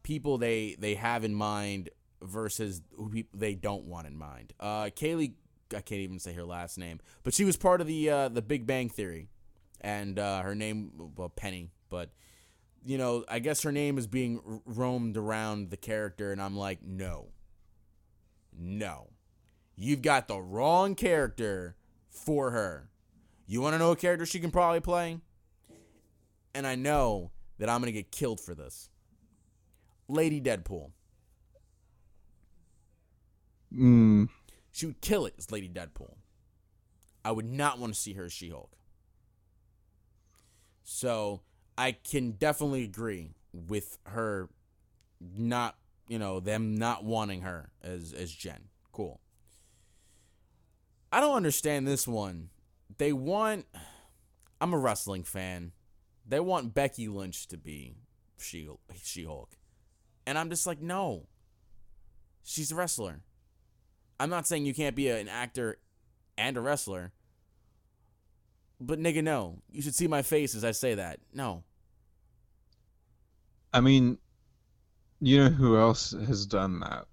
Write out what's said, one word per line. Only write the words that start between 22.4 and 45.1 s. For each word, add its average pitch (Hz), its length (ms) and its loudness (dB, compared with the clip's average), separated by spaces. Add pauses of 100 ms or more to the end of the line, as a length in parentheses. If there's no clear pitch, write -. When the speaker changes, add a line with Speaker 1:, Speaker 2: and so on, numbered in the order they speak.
Speaker 1:
her." 92 380 -4 (560)
You 113 140 -2
wanna 151 200 2
know 170 120 8
a 160 60 4
character 175 280 2
she 180 140 -6
can 165 100 -2
probably 170 300 4
play? 170 400 -2 (1400)
And 139 100 -4
I 131 100 0
know 127 560 2 (260)
that 107 100 -2
I'm 117 140 2
gonna 120 100 -2
get 107 200 -8
killed 117 280 -4
for 87 160 -12
this. - 340 -16 (1200)
Lady 151 320 2
Deadpool. 92 520 -4 (2750)
Speaker 2:
Mm. 117 540 10 (420)
Speaker 1:
She - 140 -4
would 151 160 -8
kill 190 240 2
it - 120 -6
as - 140 -12
Lady 101 160 -6
Deadpool. 85 480 -14 (1080)
I 113 80 -2
would 110 120 -4
not 135 320 0
wanna 117 160 -6
see 101 200 -6
her 95 100 -8
as 85 100 -10
She-Hulk. 85 440 -14 (2000)
So 107 600 -4 (360)
I 127 160 2
can 127 380 -2
definitely 139 520 0
agree 95 520 -6 (180)
with 90 500 -6
her 101 460 -4 (720)